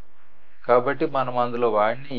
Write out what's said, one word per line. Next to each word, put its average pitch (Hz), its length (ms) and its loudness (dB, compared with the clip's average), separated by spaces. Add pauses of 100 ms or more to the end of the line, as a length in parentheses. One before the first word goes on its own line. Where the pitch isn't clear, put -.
(680)
కాబట్టి 131 380 4 (120)
మనం 123 200 -2
అందులో 120 340 2
వాడిన 110 360 2 (120)